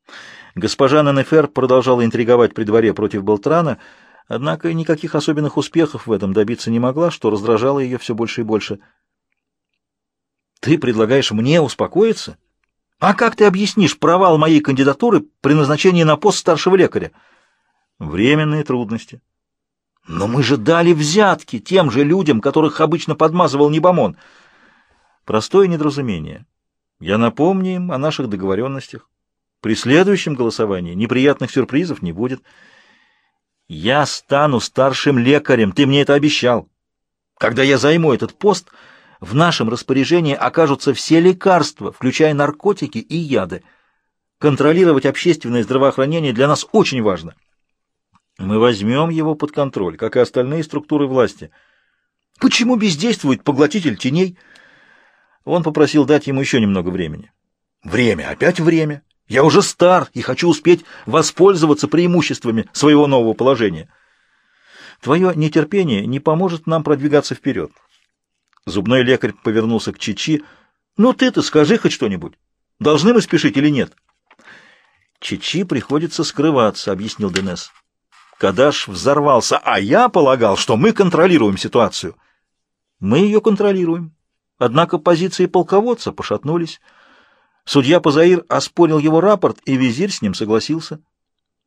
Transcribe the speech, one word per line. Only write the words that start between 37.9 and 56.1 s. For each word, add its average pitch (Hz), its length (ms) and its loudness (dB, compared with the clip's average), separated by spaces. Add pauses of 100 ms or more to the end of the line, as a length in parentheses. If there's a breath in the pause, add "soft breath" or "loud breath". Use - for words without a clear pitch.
этот 117 240 -4
пост, - 360 -2 (480 soft breath)
в 95 160 -10
нашем 139 340 0
распоряжении 135 640 0
окажутся 139 640 0
все 160 240 0
лекарства, 180 720 0
включая 151 420 0
наркотики 147 640 -4
и 127 180 -8
яды. 110 460 -4 (800)
Контролировать 151 640 2
общественное 135 560 -2
здравоохранение 135 720 0
для 127 140 2
нас 147 240 -2
очень 139 320 0
важно». 85 320 -4 (1040)
«Мы 101 180 -4
возьмём 120 520 0
его 160 260 -2
под - 160 -6
контроль, 107 460 -4
как 110 180 -6
и 127 40 4
остальные 131 440 -2
структуры 143 440 -4
власти». 120 440 -2 (880)
«Почему 247 380 0
бездействует 175 640 -2
поглотитель 151 540 0
теней?» 180 400 -2 (1040 soft breath)
Он 165 180 -2
попросил 151 440 2
дать 135 220 2